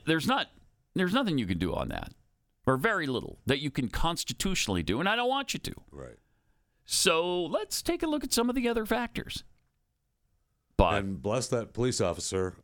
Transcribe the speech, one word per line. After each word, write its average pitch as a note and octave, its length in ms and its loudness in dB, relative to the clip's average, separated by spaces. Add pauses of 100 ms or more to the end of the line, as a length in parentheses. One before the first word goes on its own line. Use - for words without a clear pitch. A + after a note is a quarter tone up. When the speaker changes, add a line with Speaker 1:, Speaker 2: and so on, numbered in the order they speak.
Speaker 1:
there's D#3+ 220 2
not, C4 200 0 (480)
there's F#3 180 2
nothing A3 240 2
you A2+ 100 0
can F2+ 100 0
do E2 160 0
on B1 160 -2
that, - 240 -8 (520)
or C3 120 6
very F#3 300 2
little B2 380 -4
that C#3 140 4
you C#3+ 120 -2
can B2+ 180 0
constitutionally - 920 0
do, F#2+ 160 0
and F#3 100 2
I G#3+ 80 2
don't B3 120 0
want C4+ 240 -2
you F#3+ 60 -6
to. - 140 -8 (180)
Speaker 2:
Right. B1+ 260 -14 (680)
Speaker 1:
So F3+ 600 2
let's D#4 360 -4
take E4+ 220 -2
a E4 40 0
look D4+ 160 -2
at C4+ 80 -12
some A#3 180 2
of B3 60 -4
the A#3+ 140 0
other A3+ 160 0
factors. - 580 -4 (1300)
But F2+ 260 4
Speaker 2:
And G2 180 -6
bless A2+ 280 -2
that A#2 240 -2
police A#2+ 280 0
officer. F#2 640 -2